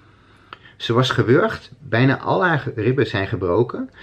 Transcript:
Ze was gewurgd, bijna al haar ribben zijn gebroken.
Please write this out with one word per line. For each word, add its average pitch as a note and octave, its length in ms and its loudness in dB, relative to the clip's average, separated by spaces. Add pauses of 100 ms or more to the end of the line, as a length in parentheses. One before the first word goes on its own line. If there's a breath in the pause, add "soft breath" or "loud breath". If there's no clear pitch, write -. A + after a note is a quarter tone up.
(760 loud breath)
Ze - 160 -4
was B2+ 160 2
gewurgd, C3 720 2
bijna B2 380 2
al F3+ 280 -2
haar D3+ 300 -2
ribben A2+ 320 0
zijn G2 200 -4
gebroken. G2+ 640 -2 (120 loud breath)